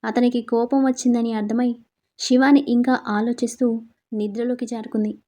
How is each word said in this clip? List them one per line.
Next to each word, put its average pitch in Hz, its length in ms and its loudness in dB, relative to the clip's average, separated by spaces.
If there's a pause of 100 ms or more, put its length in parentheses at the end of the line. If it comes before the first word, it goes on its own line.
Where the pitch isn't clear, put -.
అతనికి 247 380 0
కోపం 240 420 0
వచ్చిందని 240 500 0
అర్థమై 220 360 -2 (500)
శివాని 269 480 4
ఇంకా 240 260 2 (140)
ఆలోచిస్తూ 233 600 -2 (460)
నిద్రలోకి 233 520 -4
జారుకుంది. 220 480 -4 (140)